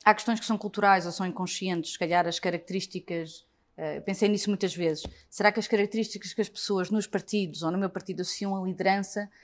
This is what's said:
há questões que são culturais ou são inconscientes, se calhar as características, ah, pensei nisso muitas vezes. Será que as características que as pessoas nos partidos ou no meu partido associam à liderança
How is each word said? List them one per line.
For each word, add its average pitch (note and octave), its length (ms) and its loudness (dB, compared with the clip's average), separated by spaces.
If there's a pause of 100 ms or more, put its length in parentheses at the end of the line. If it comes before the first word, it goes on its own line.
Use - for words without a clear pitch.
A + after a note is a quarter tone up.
há G#3+ 100 10
questões A3 280 0
que - 40 -8
são A3 120 0
culturais G3 480 4
ou F3 80 -4
são F#3+ 120 -2
inconscientes, F3 680 -2
se - 60 -8
calhar F3 280 2
as E3+ 100 -2
características, F3 1080 -6 (320)
ah, D3+ 280 -6
pensei G3 220 2
nisso G#3 220 2
muitas F#3+ 260 -2
vezes. D#3+ 280 0 (260)
Será G#3 240 4
que A3+ 80 -2
as G#3 80 -4
características G#3 640 -2
que - 80 -2
as G3+ 80 -2
pessoas F#3 400 -2
nos G#3 180 0
partidos F3+ 560 -2
ou E3 80 0
no F3+ 60 0
meu G3 120 0
partido F3+ 340 -6
associam G3 380 -4
à F#3 40 -4
liderança G3 640 0 (140)